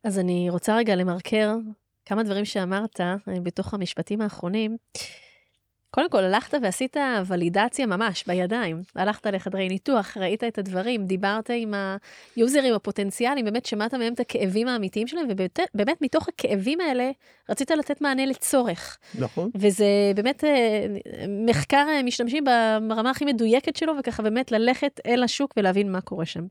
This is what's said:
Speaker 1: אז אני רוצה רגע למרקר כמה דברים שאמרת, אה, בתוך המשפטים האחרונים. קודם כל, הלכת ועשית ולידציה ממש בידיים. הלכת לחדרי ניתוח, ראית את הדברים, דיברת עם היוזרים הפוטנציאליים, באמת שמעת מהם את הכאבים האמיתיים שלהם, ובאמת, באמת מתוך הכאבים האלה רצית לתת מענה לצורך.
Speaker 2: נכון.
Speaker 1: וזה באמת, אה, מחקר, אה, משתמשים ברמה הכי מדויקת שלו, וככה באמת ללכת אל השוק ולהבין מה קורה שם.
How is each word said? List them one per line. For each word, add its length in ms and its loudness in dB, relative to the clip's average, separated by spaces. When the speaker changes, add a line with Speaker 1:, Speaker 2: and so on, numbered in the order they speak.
Speaker 1:
אז 160 0
אני 300 0
רוצה 280 0
רגע 180 2
למרקר 600 0
כמה 180 -2
דברים 220 0
שאמרת, 560 -2
אה, 140 0
בתוך 300 -6
המשפטים 480 -4
האחרונים. 560 -4
קודם 180 2
כל, 140 4
הלכת 380 0
ועשית 360 -2
ולידציה 580 0
ממש 420 -2
בידיים. 540 -2
הלכת 300 -2
לחדרי 420 -2
ניתוח, 500 0
ראית 260 -2
את 140 -4
הדברים, 480 -2
דיברת 480 -2
עם 200 -4
היוזרים 380 4
הפוטנציאליים, 720 0
באמת 200 -2
שמעת 280 -2
מהם 200 -2
את 60 -6
הכאבים 480 0
האמיתיים 400 -2
שלהם, 220 -4
ובאמת, 300 -2
באמת 280 0
מתוך 260 0
הכאבים 540 -2
האלה 300 0
רצית 220 -2
לתת 300 0
מענה 240 0
לצורך. 720 0
Speaker 2:
נכון. 360 -2
Speaker 1:
וזה 300 4
באמת, 280 0
אה, 420 4
מחקר, 440 4
אה, 140 2
משתמשים 400 0
ברמה 220 0
הכי 160 -2
מדויקת 500 2
שלו, 240 0
וככה 240 -4
באמת 280 0
ללכת 540 2
אל 180 4
השוק 340 -2
ולהבין 340 2
מה 100 -2
קורה 240 -6
שם. 260 -8